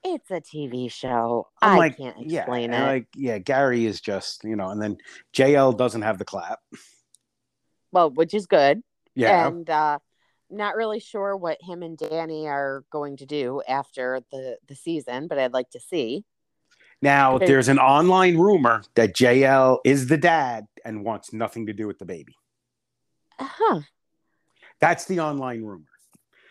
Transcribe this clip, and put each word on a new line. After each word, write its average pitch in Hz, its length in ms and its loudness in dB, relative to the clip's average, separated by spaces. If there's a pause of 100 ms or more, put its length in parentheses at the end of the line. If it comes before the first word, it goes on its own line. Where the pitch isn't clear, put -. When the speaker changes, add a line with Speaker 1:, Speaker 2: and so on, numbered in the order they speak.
Speaker 1:
It's 359 260 -8
a 185 120 -6
T 151 260 -10
V 123 220 -6
show. 117 580 -4 (140)
Speaker 2:
I'm 208 140 6
Speaker 1:
I - 40 6
Speaker 2:
like, 156 180 0
Speaker 1:
can't 131 220 -14
Speaker 2:
yeah, 156 220 -6
Speaker 1:
explain 120 320 -6
Speaker 2:
and 117 100 -2
Speaker 1:
it. 123 40 0
Speaker 2:
like, 131 280 -2
yeah, 127 240 -6
Gary 127 460 0
is 104 160 -4
just, - 420 -8
you 110 120 -6
know, 95 140 -6
and 104 120 -8
then 107 160 -6 (360)
J 135 220 4
L 135 180 4
doesn't 117 300 -2
have 107 160 -2
the 104 60 -8
clap. 92 340 -10 (1300)
Speaker 1:
Well, 170 200 4
which 160 220 0
is 202 120 -4
good. 147 380 4 (320)
Speaker 2:
Yeah. 180 320 4
Speaker 1:
And, 170 220 -8
uh, 151 300 0 (520)
not 208 240 -6
really 214 240 -4
sure 196 360 -8
what 175 260 -6
him 175 200 -14
and 165 160 -14
Danny 156 500 -8
are 139 440 -6
going 143 260 -8
to 135 80 -20
do 139 420 -6
after 131 540 -6 (100)
the, 131 260 -12 (100)
the 139 80 -20
season, 147 520 -8
but 151 120 -4
I'd 127 140 -2
like 127 180 -4
to 123 80 -18
see. 147 440 -6 (760)
Speaker 2:
Now, 139 320 4
Speaker 1:
Because 151 140 2
Speaker 2:
there's 135 200 6
an 139 120 4
online 170 580 4
rumor 147 460 4 (100)
that 110 220 2
J 127 280 6
L 131 400 4
is 135 240 2
the 156 100 4
dad 135 500 0 (180)
and 110 180 -10
wants 107 300 -8
nothing 110 320 -6
to 107 80 -8
do 104 140 -8
with 98 100 -10
the 95 80 -18
baby. 82 300 -16 (1040)
Speaker 1:
Huh. 277 420 -2 (1000)
Speaker 2:
That's 165 260 2
the 185 140 -4
online 135 440 -6
rumor. 92 220 -16 (640)